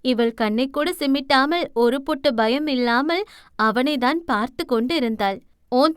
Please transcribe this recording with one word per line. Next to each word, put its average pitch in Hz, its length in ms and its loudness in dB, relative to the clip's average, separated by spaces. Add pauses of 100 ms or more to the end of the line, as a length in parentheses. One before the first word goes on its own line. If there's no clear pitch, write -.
இவள் 233 320 0
கண்ணை 226 340 -2
கூட 294 240 -2
சிமிட்டாமல் 285 840 0
ஒரு 240 300 0
பொட்டு 285 300 0
பயம் 233 340 0
இல்லாமல் 269 560 0 (320)
அவனை 240 420 0
தான் 277 260 0
பார்த்து 254 420 -4
கொண்டு 254 300 0
இருந்தாள். 220 440 -2 (320)
"உன் 285 260 4